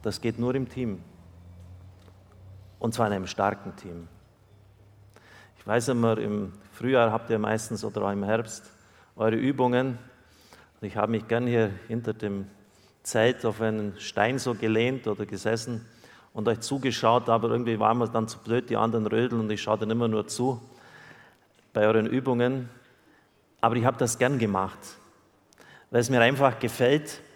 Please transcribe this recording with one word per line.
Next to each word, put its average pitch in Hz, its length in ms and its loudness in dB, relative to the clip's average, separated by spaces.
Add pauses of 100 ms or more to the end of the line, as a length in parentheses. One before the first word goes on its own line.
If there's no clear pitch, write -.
Das 101 180 -6
geht 113 180 -2
nur 123 160 0
im 131 140 -2
Team. 110 340 -6 (1800)
Und 117 160 -2
zwar 117 120 2
in 104 60 0
einem 92 140 -4
starken 101 500 -4
Team. 85 320 -16 (1500)
Ich - 80 -18
weiß 117 220 0
immer, 117 300 2
im 104 340 -4 (200)
Frühjahr 120 400 2
habt 113 180 -4
ihr 113 80 2
meistens 107 460 -2
oder 104 180 -4
auch 98 100 0
im 101 120 -4
Herbst 113 460 -4 (440)
eure 110 220 0
Übungen. 127 640 0 (800)
Und 110 60 -8
ich 98 100 -8
habe 107 160 2
mich 110 160 -2
gern 120 180 0
hier 113 240 2 (180)
hinter 117 240 -4
dem 101 340 -6 (600)
Zelt 120 400 2
auf 110 140 -2
einen 107 400 -2
Stein 120 400 0
so 120 140 -2
gelehnt 113 520 0
oder 104 200 -4
gesessen 113 600 -4 (460)
und 110 160 -2
euch 113 100 2
zugeschaut, 120 720 2
aber 113 220 2
irgendwie 117 280 0
waren 107 200 4
wir 117 100 0
dann 117 180 -2
zu - 120 -12
blöd, 120 300 -2
die 113 80 0
anderen 110 300 0
rödeln 117 340 0
und 107 100 -2
ich 104 120 -4
schaue 107 160 0
dann 107 120 -4
immer 117 180 0
nur 107 180 -2
zu 127 340 -2 (1120)
bei 107 140 4
euren 110 200 4
Übungen. 127 640 0 (920)
Aber 113 160 2
ich 117 80 0
habe 127 120 2
das 120 220 -2
gern 131 220 2
gemacht, 98 380 -2 (1120)
weil 123 80 4
es 120 100 0
mir 127 100 6
einfach 131 380 6
gefällt 131 640 0 (160)